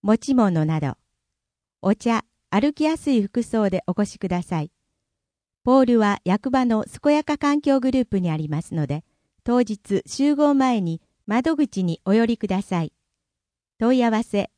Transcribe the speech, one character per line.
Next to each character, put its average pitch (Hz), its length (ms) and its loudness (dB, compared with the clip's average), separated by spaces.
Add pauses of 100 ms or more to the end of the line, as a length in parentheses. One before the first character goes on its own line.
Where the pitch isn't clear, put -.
持 214 160 2
ち 277 160 -2
物 185 300 2
な 156 140 -2
ど、 143 180 -4 (840)
お 202 140 2
茶、 226 280 -2 (240)
歩 247 240 0
き 302 120 -4
や 320 120 0
す - 140 -4
い 233 120 2
服 233 200 -4
装 214 280 0
で 185 180 -4
お 180 120 -2
越 202 120 -2
し - 80 -20
く 190 80 -6
だ 175 160 -4
さ 165 160 -4
い。 147 100 -8 (920)
ポ 262 160 4
ー 262 40 6
ル 233 140 4
は 208 260 0
役 208 260 0
場 254 140 0
の 220 200 0
健 - 280 -2
や 302 120 2
か 294 140 -4
環 294 220 0
境 269 200 2
グ 254 100 0
ル 254 120 0
ー - 40 -2
プ 196 140 -2
に 175 100 -2
あ 156 60 -2
り 156 120 -6
ま 160 140 -4
す - 140 -8
の 151 100 -2
で、 147 180 -6 (380)
当 247 200 2
日 202 440 -4
集 285 300 0
合 285 180 2
前 262 260 2
に 165 220 -4 (240)
窓 247 300 0
口 277 260 -2
に 170 220 -2
お 190 100 2
寄 226 100 4
り 233 140 -2
く 214 80 -8
だ 196 160 -2
さ 170 200 -4
い。 151 100 -8 (840)
問 247 200 2
い 240 60 2
合 233 60 2
わ 220 120 0
せ - 360 -4